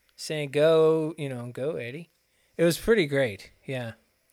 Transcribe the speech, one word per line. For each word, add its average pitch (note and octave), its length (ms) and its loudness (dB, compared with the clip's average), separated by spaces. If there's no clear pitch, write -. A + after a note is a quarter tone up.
saying, D3+ 360 -8
"Go, D#3+ 680 4
you C#3+ 100 -6
know, B2 240 -10
go, C#3+ 240 -6
Eddie." C3+ 340 -12
It E3 80 2
was E3+ 140 4
pretty G#3+ 280 2
great, C3+ 440 -2
yeah. B2 280 -8